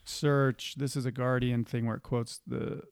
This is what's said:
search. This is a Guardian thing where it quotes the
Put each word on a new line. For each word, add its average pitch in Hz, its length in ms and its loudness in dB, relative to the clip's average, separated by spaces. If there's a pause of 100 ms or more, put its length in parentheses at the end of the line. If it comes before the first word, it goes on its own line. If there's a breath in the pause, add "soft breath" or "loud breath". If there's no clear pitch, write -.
search. 139 720 2
This 135 180 -4
is 131 120 -2
a 131 40 -2
Guardian 123 540 2
thing 117 220 -2
where 110 100 0
it - 60 -10
quotes - 440 -2
the - 460 -6